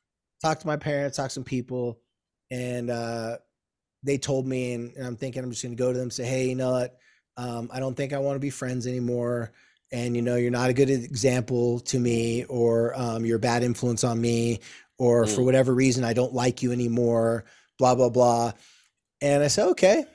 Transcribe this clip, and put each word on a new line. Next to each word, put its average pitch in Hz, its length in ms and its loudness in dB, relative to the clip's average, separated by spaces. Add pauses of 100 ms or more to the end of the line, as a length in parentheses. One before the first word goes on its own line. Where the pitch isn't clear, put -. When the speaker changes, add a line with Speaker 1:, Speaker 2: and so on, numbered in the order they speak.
(400)
Speaker 1:
talk 156 200 0
to - 80 -12
my 151 100 -2
parents, 143 400 -4
talk 135 120 -4
to - 40 -12
some 135 100 -10
people, 123 560 -6 (520)
and, 123 400 -6
uh, 117 480 -6 (640)
they 139 160 0
told 131 280 -2
me," 127 260 -4
and, 120 220 -10
and 131 120 -10
I'm 120 100 -10
thinking 131 260 -8
I'm 127 60 -8
just 113 140 -8
gonna 120 100 -10
go 123 180 0
to - 60 0
them 127 60 -4
and 120 100 -8
say, 117 120 -6
"Hey, 131 240 0
you 127 60 -2
know 131 180 -2
what? 127 220 -2 (420)
Um, 120 360 -8
I 131 60 -8
don't 131 180 -4
think 139 160 -4
I 139 60 -2
wanna 139 180 -2
be 139 140 -4
friends 127 340 -6
anymore. 120 680 -2 (400)
And, 120 240 -4
you 120 60 0
know, 123 140 0
you're 120 160 2
not 123 180 2
a 123 40 2
good 135 180 4
example 123 880 0
to - 200 -4
me, 117 460 0
or, 117 500 2
um, 113 300 -4
you're 113 120 2
a - 20 -4
bad 120 240 2
influence 120 400 0
on 120 180 0
me, 117 380 0 (400)
or 120 260 4
for 107 160 0
Speaker 2:
Mm. 123 40 2
Speaker 1:
whatever 131 280 4
reason, 127 300 2
I 117 100 0
don't 127 220 0
like 123 260 0
you 123 100 0
anymore, 117 760 0 (340)
blah, 123 160 6
blah, 123 140 6
blah." 117 420 4 (680)
And 143 220 4
I 147 40 4
say, - 160 2
"Okay." 294 520 4